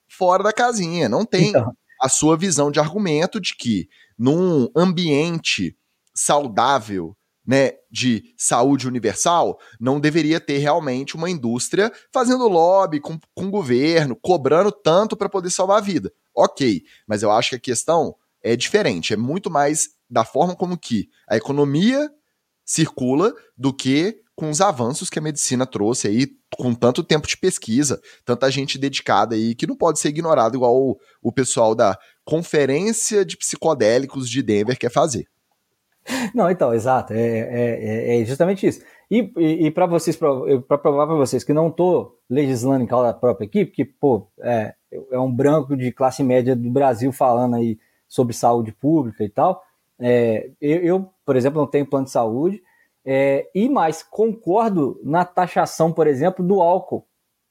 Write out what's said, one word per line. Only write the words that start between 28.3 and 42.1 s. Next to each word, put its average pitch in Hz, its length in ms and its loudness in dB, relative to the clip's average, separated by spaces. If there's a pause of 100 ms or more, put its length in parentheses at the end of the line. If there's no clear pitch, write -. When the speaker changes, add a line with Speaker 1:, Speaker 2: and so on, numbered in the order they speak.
Speaker 1:
gente 135 280 -4
dedicada 135 560 0
aí, 113 200 0
que - 120 -6
não 269 100 -4
pode 165 220 0
ser 151 120 -2
ignorado 147 460 0
igual 123 200 4
o, 131 200 2 (240)
o 117 120 -2
pessoal 117 420 2
da 104 240 2 (260)
Conferência 170 1000 0
de - 120 -12
Psicodélicos 131 920 0
de 131 120 -2
Denver 107 360 0
quer 120 120 -4
fazer. 143 360 0 (1080)
Speaker 2:
Não, 190 160 4
então, 147 240 2
exato, 117 380 0
é, 110 80 -2
é, 117 640 -2 (320)
é, 120 40 2
é 110 40 0
justamente 180 420 0
isso. - 160 -2 (260)
E, 202 280 0
e, 160 300 2
e 151 40 0
pra 175 160 0
vocês, 170 300 0
pra, 156 120 0
eu, 135 320 0
pra 147 160 -2
provar 147 300 2
pra 160 80 0
vocês 131 300 0
que 147 80 0
não 160 180 2
tô 170 480 0 (100)